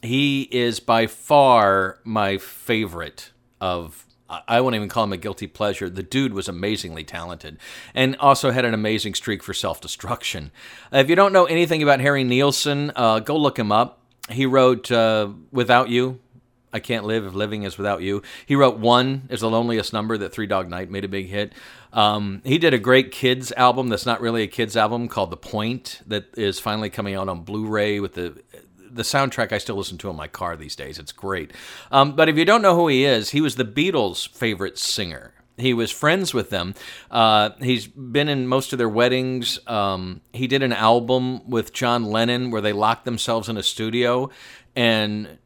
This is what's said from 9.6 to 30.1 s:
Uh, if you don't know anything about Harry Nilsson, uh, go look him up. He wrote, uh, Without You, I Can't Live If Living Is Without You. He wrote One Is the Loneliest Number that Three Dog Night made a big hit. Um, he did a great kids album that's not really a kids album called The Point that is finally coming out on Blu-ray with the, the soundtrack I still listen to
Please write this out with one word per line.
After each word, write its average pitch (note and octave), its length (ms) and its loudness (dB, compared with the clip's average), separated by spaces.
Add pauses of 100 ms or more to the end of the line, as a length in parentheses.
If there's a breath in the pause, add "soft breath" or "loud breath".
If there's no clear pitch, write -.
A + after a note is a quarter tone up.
Uh, C#3 60 4
if C3+ 100 2
you E3+ 80 6
don't G3 160 6
know F#3 100 8
anything E3 400 2
about C#3+ 160 6
Harry C#3 240 2
Nilsson, C#3+ 720 0
uh, A2+ 240 4
go A2+ 160 -4
look D3 240 0
him G#2+ 120 0
up. A2+ 300 0 (300)
He B2+ 140 -2
wrote, B2+ 440 4
uh, A2 380 2 (240)
Without B2 380 4
You, B2+ 320 0 (500)
I A2 80 -6
Can't A2+ 240 -4
Live A2 220 -2
If F#2+ 80 -10
Living G#2 300 -4
Is G2 140 -8
Without G2 240 -2
You. G2+ 200 -4 (240 loud breath)
He C#3 100 0
wrote C3 220 6
One B2+ 520 2
Is A#2 120 -6
the A2+ 80 0
Loneliest A2+ 420 0
Number A2 280 -4
that F#2 120 -6
Three A2 160 -6
Dog F#2+ 220 -4
Night F2 200 -10
made G2 140 -8
a G2 60 -6
big F#2+ 180 -8
hit. G2+ 240 -6 (400 loud breath)
Um, G#2 540 0
he C#3 140 2
did D#3 160 4
a - 20 2
great B2+ 340 4
kids B2+ 460 -2
album B2+ 300 4
that's A2 180 -2
not A#2 160 -2
really A#2 220 -2
a G2+ 40 -4
kids A2+ 300 -4
album A#2 300 0
called F#2+ 240 -4
The F2 60 -10
Point A2+ 680 -8
that G#2 320 -6
is G2+ 220 -2
finally G#2+ 320 -4
coming G2+ 240 -6
out F#2+ 120 -4
on F2+ 140 -6
Blu-ray G#2 580 -2
with G2 140 -6
the, F2 260 -8 (520)
the A#2 100 -10
soundtrack C3 500 -2
I G#2+ 60 -2
still G2+ 180 -6
listen F#2 220 -8
to G2 140 -10